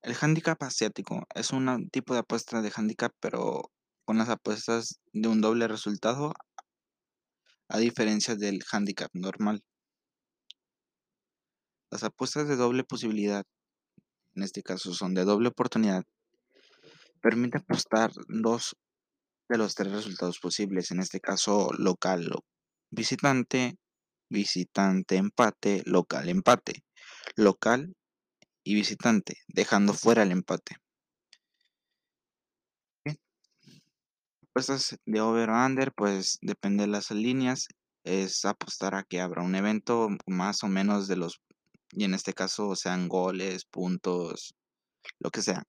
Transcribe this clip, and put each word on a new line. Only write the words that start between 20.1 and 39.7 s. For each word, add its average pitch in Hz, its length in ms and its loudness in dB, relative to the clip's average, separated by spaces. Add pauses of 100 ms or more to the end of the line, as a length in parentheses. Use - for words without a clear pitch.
posibles, 95 520 -2
en 87 100 -2
este 92 180 -6
caso 98 580 2
local, 92 460 0
lo-, 82 220 -6 (440)
visitante, 127 840 0 (540)
visitante 95 880 0
empate, 101 680 2
local 92 440 2
empate, - 560 4 (500)
local 117 580 4 (680)
y 101 120 0
visitante, 104 640 2 (100)
dejando 101 460 4
fuera 113 280 6
el 98 100 6
empate. 90 440 -2 (2250)
Bien. 151 140 -6 (1300)
Apuestas 131 520 -4 (100)
de 107 160 0
over 113 280 2
o 117 160 4
under, 131 260 0
pues, 98 500 0
depende 101 420 0
de 101 60 0
las 104 220 -2
líneas, 127 560 0 (360)
es 95 420 -2
apostar 98 500 -4
a 98 80 -4
que 90 180 -4
habrá 87 200 -4
un 92 140 0
evento 107 540 0 (180)